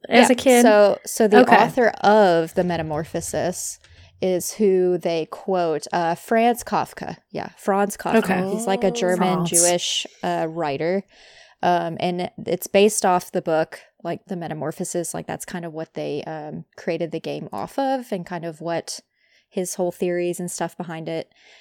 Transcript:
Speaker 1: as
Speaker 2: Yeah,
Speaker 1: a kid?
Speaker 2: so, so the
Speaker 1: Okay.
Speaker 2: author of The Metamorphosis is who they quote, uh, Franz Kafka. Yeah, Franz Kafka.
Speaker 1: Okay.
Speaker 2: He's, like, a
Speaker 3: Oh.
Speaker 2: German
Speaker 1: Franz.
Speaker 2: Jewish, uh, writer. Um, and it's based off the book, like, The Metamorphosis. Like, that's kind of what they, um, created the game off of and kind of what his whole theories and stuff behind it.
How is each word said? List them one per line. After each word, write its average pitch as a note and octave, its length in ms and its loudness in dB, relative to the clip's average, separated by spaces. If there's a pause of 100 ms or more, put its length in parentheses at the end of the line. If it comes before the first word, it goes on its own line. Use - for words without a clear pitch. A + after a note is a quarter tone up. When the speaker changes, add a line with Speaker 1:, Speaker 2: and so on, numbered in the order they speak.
Speaker 1:
as A#3+ 200 6
Speaker 2:
Yeah, C4 40 6
Speaker 1:
a - 40 6
kid? B3 260 6
Speaker 2:
so, G#3 420 6
so - 240 2
the G#3+ 140 8
Speaker 1:
Okay. A#3+ 140 6
Speaker 2:
author A#3 320 4 (140)
of F#3 520 4
The F3+ 100 0
Metamorphosis D#3+ 1120 -4 (440)
is F#3 320 -2
who F#3 440 2
they E3 280 -2
quote, E3+ 680 -4
uh, E3+ 220 0
Franz A#3 480 0
Kafka. - 540 -6 (140)
Yeah, - 260 -10
Franz G3+ 400 0
Kafka. - 220 -2
Speaker 1:
Okay. F#3 360 -2
Speaker 2:
He's, A3 120 -6
like, G3 180 -2
a F#3+ 40 4
Speaker 3:
Oh. - 20 2
Speaker 2:
German F#3 260 0 (300)
Speaker 1:
Franz. E3 40 -2
Speaker 2:
Jewish, F3 560 0 (160)
uh, E3+ 260 -2
writer. D#3+ 540 -4 (600)
Um, E3+ 380 0
and F3+ 300 -4 (160)
it's - 200 -4
based G3+ 400 2
off F3+ 260 2
the F3+ 100 -2
book, D#3+ 380 -2 (240)
like, E3+ 220 -8
The G3 100 -8
Metamorphosis. E3 800 -6
Like, E3 120 -8
that's - 200 -10
kind E3+ 180 -10
of E3+ 80 -10
what D#3+ 220 -12
they, D3 300 -6
um, D#3 400 -12 (120)
created E3 360 -4
the D#3+ 80 -6
game D3 320 -8
off - 260 -8
of C4+ 340 -2
and F3 140 -8
kind E3+ 180 -10
of E3 160 -10
what E3 400 -8 (480)
his - 260 -6
whole F3+ 160 -2
theories F3 480 -4
and F3+ 120 -6
stuff - 260 -8
behind D#3+ 320 -10
it. E3 240 -8 (280)